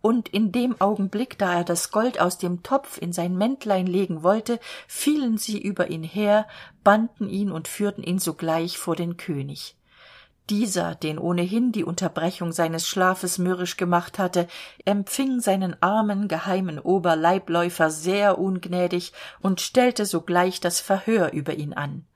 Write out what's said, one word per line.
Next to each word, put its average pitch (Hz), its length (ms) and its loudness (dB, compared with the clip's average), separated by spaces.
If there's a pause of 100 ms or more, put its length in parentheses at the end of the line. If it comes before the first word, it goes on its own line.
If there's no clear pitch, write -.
und 226 260 2
in 208 240 0
dem 240 300 0
Augenblick, 202 560 0
da 185 160 2
er 175 100 2
das 175 280 -2
Gold 226 280 0
aus 180 180 2
dem 175 240 -4
Topf - 360 -2
in 175 160 -6
sein 180 240 -2
Mäntlein 208 500 0
legen 175 340 0
wollte, 220 380 2 (260)
fielen 277 520 0
sie 208 240 -4
über 185 280 -2
ihn 160 140 -6
her, 208 420 2 (380)
banden 208 460 4
ihn 196 240 -2
und 160 160 -8
führten 202 340 -2
ihn 180 160 0
sogleich 165 580 -2
vor 165 200 -2
den 170 180 -4
König. 143 640 -8 (720)
Dieser, 185 460 0
den 156 220 -4
ohnehin 180 540 0
die 214 140 -2
Unterbrechung 175 680 -2
seines 165 340 -2
Schlafes 185 520 0
mürrisch 180 400 -2
gemacht 175 420 0
hatte, 180 300 0 (340)
empfing 240 560 0
seinen 190 420 0
armen, 208 460 2
geheimen 180 520 -2
Oberleibläufer 170 1080 2
sehr 185 500 2
ungnädig 180 760 -2 (260)
und 196 220 0
stellte 247 440 2
sogleich 180 540 2
das 180 220 0
Verhör 196 500 2
über 151 220 -4
ihn 147 180 -6
an. 143 340 -8 (100)